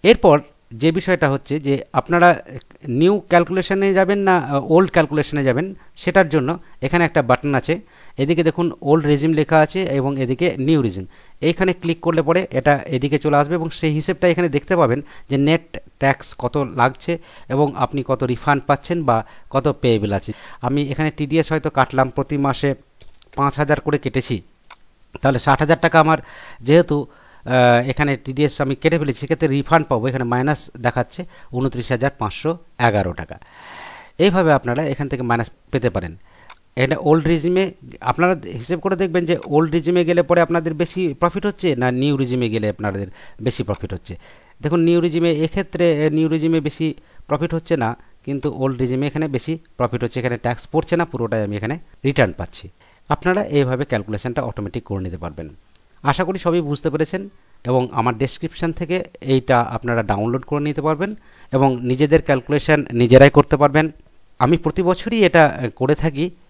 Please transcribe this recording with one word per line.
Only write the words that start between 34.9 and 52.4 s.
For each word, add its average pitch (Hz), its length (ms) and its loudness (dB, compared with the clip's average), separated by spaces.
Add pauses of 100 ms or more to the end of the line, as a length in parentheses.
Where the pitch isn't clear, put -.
থেকে 127 140 -2
মাইনাস 117 260 0 (220)
পেতে 123 180 0
পারেন। 90 300 -6 (560)
এটা 135 240 0
ওল্ড 156 280 4
রেজিমে 175 440 0 (300)
আপনারা 175 340 0 (120)
হিসেব 123 320 -6
করে 190 160 -2
দেখবেন 175 300 0
যে 170 200 0
ওল্ড 151 260 2
রেজিমে 170 340 2
গেলে 170 180 2
পরে 170 180 4
আপনাদের 165 320 0
বেশি 170 400 -4
প্রফিট 175 320 -2
হচ্ছে 185 300 0
না 123 160 0
নিউ 135 260 0
রেজিমে 123 320 -2
গেলে 107 200 -2
আপনাদের 101 380 -4 (340)
বেশি 120 220 -2
প্রফিট 98 300 -6
হচ্ছে। 87 240 -12 (440)
দেখুন 160 180 0
নিউ 170 220 4
রেজিমে 170 300 0
এক্ষেত্রে, 160 720 0
আহ, 156 80 0
নিউ 156 140 0
রেজিমে 160 320 0
বেশি 151 340 -4 (340)
প্রফিট 151 260 -2
হচ্ছে 165 240 -2
না, 117 200 -2 (280)
কিন্তু 139 300 -4
ওল্ড 131 260 -2
রেজিমে 131 260 -2
এখানে 151 200 -4
বেশি 156 320 -6 (180)
প্রফিট 123 260 -2
হচ্ছে, 123 160 -6
এখানে 120 180 -6
ট্যাক্স 120 300 -6
পড়ছে 160 300 -2
না, 170 80 0
পুরোটাই 113 380 -4
আমি 104 120 -6
এখানে 117 240 -6 (260)
রিটার্ন 135 320 0
পাচ্ছি। - 320 -12 (400)